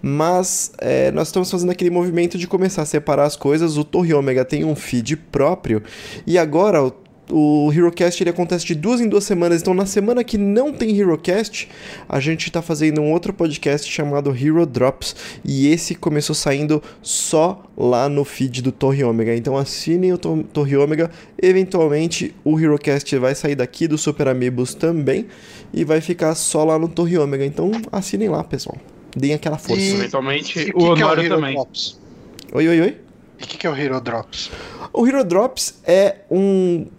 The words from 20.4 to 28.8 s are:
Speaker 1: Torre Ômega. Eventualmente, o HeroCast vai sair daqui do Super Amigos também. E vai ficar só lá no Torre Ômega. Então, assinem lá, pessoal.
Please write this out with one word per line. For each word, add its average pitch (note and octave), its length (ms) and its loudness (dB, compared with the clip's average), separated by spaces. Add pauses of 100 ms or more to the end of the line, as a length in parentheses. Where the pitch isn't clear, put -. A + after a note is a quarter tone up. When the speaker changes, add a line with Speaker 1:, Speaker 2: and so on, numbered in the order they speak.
Speaker 1:
Torre C#3+ 240 0
Ômega. D3+ 340 2 (320)
Eventualmente, E3+ 1000 2
o D#3 160 2
HeroCast D3 600 0
vai C3 160 2
sair C#3+ 200 -2
daqui B2+ 320 -2
do D3+ 100 0
Super D3 300 -2
Amigos B2+ 460 0
também. D#3+ 540 0 (460)
E D#3+ 120 0
vai D#3 160 2
ficar E3 340 0
só D#3 300 0
lá D#3+ 120 4
no E3 120 0
Torre E3+ 280 0
Ômega. C#3 280 0
Então, E3 260 -2 (180)
assinem G3+ 380 -4
lá, D#3 160 -2
pessoal. - 320 -8 (400)